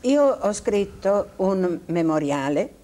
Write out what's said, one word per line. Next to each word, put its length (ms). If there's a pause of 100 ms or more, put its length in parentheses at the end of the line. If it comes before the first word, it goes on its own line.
io 180 (160)
ho 140
scritto 840
un 500
memoriale 840 (140)